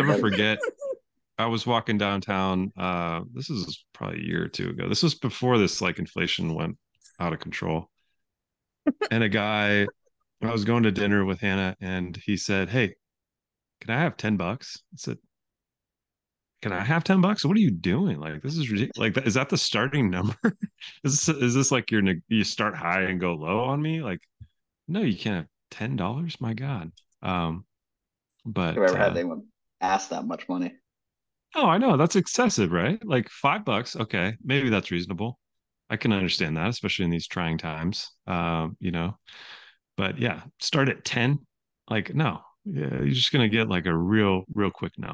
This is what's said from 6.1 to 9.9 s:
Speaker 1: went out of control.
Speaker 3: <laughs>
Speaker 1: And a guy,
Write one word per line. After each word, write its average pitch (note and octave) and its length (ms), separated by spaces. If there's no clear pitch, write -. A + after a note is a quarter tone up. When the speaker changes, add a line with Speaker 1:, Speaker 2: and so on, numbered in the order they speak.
Speaker 1:
went E2 220
out F2 140
of D#2 80
control. E2 500
Speaker 3:
<laughs> - 240
Speaker 1:
And A2+ 120
a A2 60
guy, G#2 580